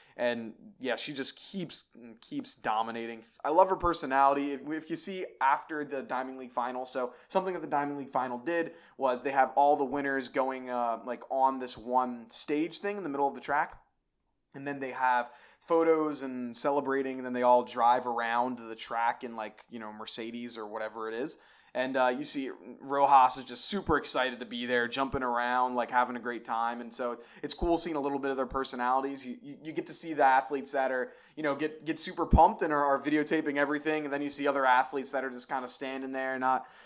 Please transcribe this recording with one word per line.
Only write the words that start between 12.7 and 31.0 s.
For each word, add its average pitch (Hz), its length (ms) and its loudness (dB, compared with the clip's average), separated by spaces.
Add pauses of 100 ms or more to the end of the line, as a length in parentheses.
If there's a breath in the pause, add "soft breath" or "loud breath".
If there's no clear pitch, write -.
thing 202 180 -4
in 202 80 -8
the 160 60 -4
middle 139 180 0
of 127 60 -2
the 127 80 -12
track. 151 340 -2 (800)
And 139 140 -8
then 139 120 -6
they 131 120 -6
have 123 400 0 (280 loud breath)
photos 160 600 4
and 123 340 -8
celebrating, 135 640 0
and 127 80 -8
then 123 80 -6
they 123 100 0
all 123 200 8
drive 123 420 4
around 120 540 0
the 113 160 -10
track 117 480 -4
in, 117 120 -10
like, 107 320 -10
you 117 120 -14
know, 107 120 -10
Mercedes 113 680 -8
or 107 80 -10
whatever 110 420 -6
it 110 60 -6
is. 147 240 -6 (360 loud breath)
And, 131 220 -2
uh, 127 180 4
you 147 80 -6
see 135 280 -2 (300)
Rojas 139 560 6
is 127 80 -6
just 120 200 -2
super 170 320 2
excited 127 440 2
to 120 40 -10
be 120 220 -8
there, 120 200 2
jumping 135 360 -2
around, 123 500 2
like, 120 160 0
having 123 260 2
a 120 40 -6
great 117 260 -8
time. 120 360 -2
And 117 120 -12
so 120 240 -4 (240 loud breath)
it's 147 140 -6
cool 170 240 2
seeing 165 160 -4
a 143 40 -2
little 139 200 -2
bit 139 100 -2
of 135 80 -2
their 131 80 0
personalities. 131 800 -2
You, 123 160 -10
you, 139 220 -16
you 156 80 -10
get 160 160 -6
to 156 60 -10
see 165 200 -8
the 143 100 4
athletes 135 500 4
that 131 180 0
are, 127 180 -2 (260 loud breath)